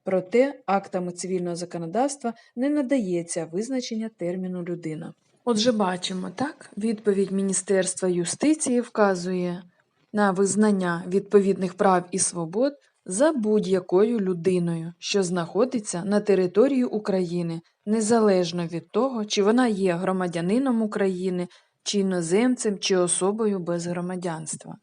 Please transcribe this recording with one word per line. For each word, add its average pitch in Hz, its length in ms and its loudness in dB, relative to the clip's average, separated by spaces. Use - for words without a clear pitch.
Проте 190 640 0
актами 190 460 -2
цивільного 175 440 -4
законодавства 180 800 -4
не 254 140 -2
надається 196 800 -2
визначення 226 640 -6
терміну 180 460 -6
"людина". 165 500 -8
Отже, 240 260 2
бачимо, 185 640 -2
так? - 420 -6
Відповідь 202 540 0
Міністерства 190 800 0
юстиції 240 720 0
вказує 180 800 0
на 208 180 4
визнання 190 760 2
відповідних 190 640 2
прав 185 380 4
і 190 80 -2
свобод 185 540 -2
за 247 260 2
будь-якою 208 880 2
людиною, 175 800 -2
що 196 240 0
знаходиться 180 800 -2
на 202 140 2
території 208 640 4
України, 175 800 -2
незалежно 202 800 2
від 165 240 -8
того, 233 340 -2
чи 208 180 0
вона 240 240 4
є 190 260 2
громадянином 185 880 0
України, 190 640 -2
чи - 160 -2
іноземцем, 190 800 2
чи - 160 0
особою 196 640 0
без 170 280 -4
громадянства. 175 960 -6